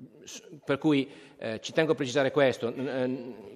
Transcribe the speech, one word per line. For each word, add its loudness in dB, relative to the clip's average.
S-, -16
per 0
cui, 4
eh, -6
ci -10
tengo 4
a -4
precisare 0
questo, 2
n-, -6
n-, -4